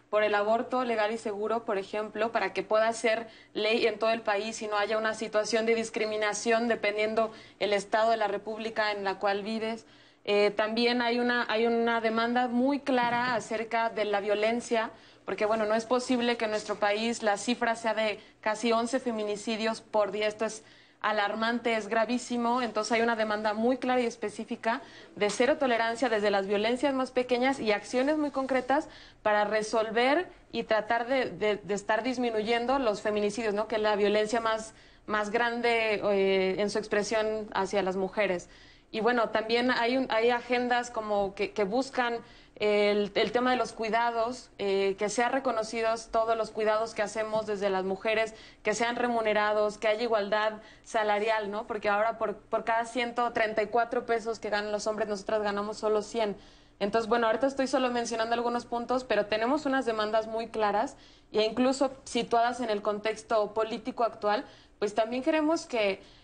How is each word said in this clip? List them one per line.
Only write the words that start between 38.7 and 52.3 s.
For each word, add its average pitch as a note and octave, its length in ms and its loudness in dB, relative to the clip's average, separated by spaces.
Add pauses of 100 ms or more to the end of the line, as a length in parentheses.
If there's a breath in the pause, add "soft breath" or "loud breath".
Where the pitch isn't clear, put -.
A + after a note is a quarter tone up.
Y A3 100 -4
bueno, A3+ 280 2
también A#3 420 0
hay A#3+ 280 2
un, C4 120 0
hay A3+ 200 4
agendas A#3+ 600 0
como G#3 440 -2
que, G3 180 -4
que G#3+ 120 0
buscan A#3+ 560 0 (360 loud breath)
el, G#3 580 2
el A3 180 0
tema B3 180 2
de B3 80 2
los A3+ 160 -2
cuidados, A#3 800 -2
eh, G3 420 0
que G#3 120 0
sean A#3+ 220 0
reconocidos A3+ 800 -2
todos A3+ 280 2
los G#3+ 120 -2
cuidados A3 440 0
que G#3+ 80 -2
hacemos G#3+ 420 -2
desde G3+ 240 -2
las F#3+ 160 0
mujeres, G#3+ 500 -2 (280 loud breath)
que G#3+ 100 0
sean A#3+ 240 0
remunerados, G#3+ 800 0
que A3+ 120 -2
haya G#3+ 160 0
igualdad G#3+ 500 0 (300 loud breath)
salarial, G#3+ 640 0
¿no? G#3+ 160 -6
Porque G#3 240 -2
ahora A3 260 2
por, G#3 200 -4